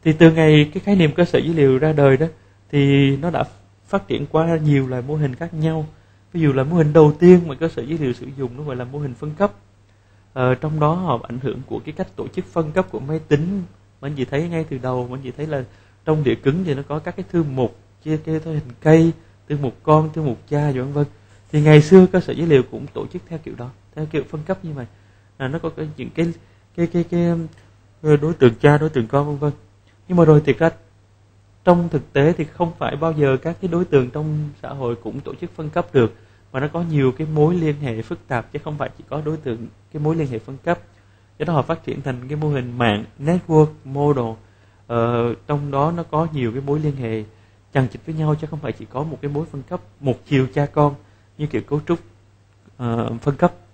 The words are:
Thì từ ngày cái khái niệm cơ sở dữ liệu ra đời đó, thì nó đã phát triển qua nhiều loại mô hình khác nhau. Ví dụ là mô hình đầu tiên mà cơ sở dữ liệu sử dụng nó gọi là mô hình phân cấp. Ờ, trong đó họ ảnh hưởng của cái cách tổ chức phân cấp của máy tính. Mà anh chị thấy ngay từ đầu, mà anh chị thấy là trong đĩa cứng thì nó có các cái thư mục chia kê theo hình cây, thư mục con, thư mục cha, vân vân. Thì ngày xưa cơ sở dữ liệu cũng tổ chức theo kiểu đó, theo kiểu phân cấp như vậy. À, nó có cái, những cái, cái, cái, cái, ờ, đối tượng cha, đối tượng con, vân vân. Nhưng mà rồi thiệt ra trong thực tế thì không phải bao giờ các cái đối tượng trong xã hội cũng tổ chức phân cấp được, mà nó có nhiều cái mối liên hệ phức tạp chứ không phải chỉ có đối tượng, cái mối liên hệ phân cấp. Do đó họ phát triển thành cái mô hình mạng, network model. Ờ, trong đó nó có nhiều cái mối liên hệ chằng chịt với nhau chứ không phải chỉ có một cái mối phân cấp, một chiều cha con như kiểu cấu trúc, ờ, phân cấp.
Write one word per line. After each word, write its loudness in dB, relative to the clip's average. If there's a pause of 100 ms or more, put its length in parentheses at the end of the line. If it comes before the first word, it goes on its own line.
Thì 2
từ 8
ngày 6
cái -8
khái 2
niệm 4
cơ 4
sở 2
dữ -2
liệu 4
ra 2
đời 6
đó, 0 (440)
thì 4
nó -4
đã -2 (420)
phát -4
triển -4
qua 0
nhiều 2
loại -6
mô -6
hình -4
khác -10
nhau. -2 (480)
Ví -2
dụ 2
là 2
mô -2
hình 2
đầu 8
tiên 10
mà -8
cơ -2
sở -6
dữ -6
liệu -2
sử -12 (100)
dụng -8
nó -12
gọi -8
là -8
mô -12
hình -8
phân -10
cấp. -2 (800)
Ờ, 2
trong -4
đó 2
họ -2
ảnh -10
hưởng -6
của -6
cái -12
cách -6
tổ -8
chức -8
phân -4
cấp 0
của -8
máy -6
tính. -2 (400)
Mà -10
anh -8
chị -4
thấy -4
ngay -4
từ -8
đầu, -4
mà -10
anh -12
chị -12
thấy -8
là -6 (420)
trong 0
đĩa 2
cứng 0
thì -2
nó -6
có -6
các -10
cái -8
thư 0
mục -4 (260)
chia -4
kê -6
theo -8
hình -8
cây, 6 (380)
thư -4
mục -4
con, 4
thư -6
mục -4 (120)
cha, -2
vân -4
vân. 0 (460)
Thì 2
ngày 8
xưa 10
cơ 2
sở -6
dữ -4
liệu 6
cũng -10
tổ -8
chức -12
theo -10
kiểu -14
đó, -12 (260)
theo -8
kiểu -4
phân -8
cấp -6
như -10
vậy. -10 (520)
À, -6
nó -6
có -6
cái, -10 (100)
những -10
cái, -2 (500)
cái, -2
cái, -2
cái, 0 (680)
ờ, 4
đối 0
tượng 2
cha, 6
đối 0
tượng -2
con, 0
vân -6
vân. -2 (560)
Nhưng 0
mà 6
rồi 8
thiệt 0
ra 2 (960)
trong 4
thực -4
tế 4
thì -4
không -4
phải -4
bao -2
giờ 2
các -6
cái -4
đối 0
tượng 2
trong -6 (120)
xã -12
hội -6
cũng -12
tổ -12
chức -12
phân -10
cấp -4
được, 4 (380)
mà -6
nó -2
có -6
nhiều 0
cái -6
mối 2
liên -2
hệ -6
phức -12
tạp -6
chứ -8
không -10
phải -6
chỉ -20
có -8
đối -6
tượng, -8 (260)
cái -8
mối 0
liên -2
hệ -6
phân -16
cấp. -2 (600)
Do -4
đó -2
họ 2
phát -4
triển -8
thành -8
cái -8
mô -4
hình -4
mạng, 2 (140)
network 2 (160)
model. 0 (600)
Ờ, 0 (140)
trong -4
đó 0
nó -6
có -2
nhiều -2
cái -6
mối -2
liên -2
hệ -6 (500)
chằng 0
chịt -12
với -8
nhau 0
chứ -8
không -10
phải -6
chỉ -10
có -8
một -8
cái -6
mối -4
phân -12
cấp, -8 (180)
một -2
chiều 2
cha 0
con 0 (420)
như -6
kiểu -4
cấu -4
trúc, -2 (800)
ờ, -4 (100)
phân -2
cấp. 0 (200)